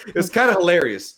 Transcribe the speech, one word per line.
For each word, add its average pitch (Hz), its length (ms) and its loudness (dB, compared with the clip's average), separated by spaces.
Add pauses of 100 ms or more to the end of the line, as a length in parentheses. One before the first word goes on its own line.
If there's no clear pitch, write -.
it 202 80 -18
was 180 160 -2
kinda 240 240 2
hilarious. 170 640 0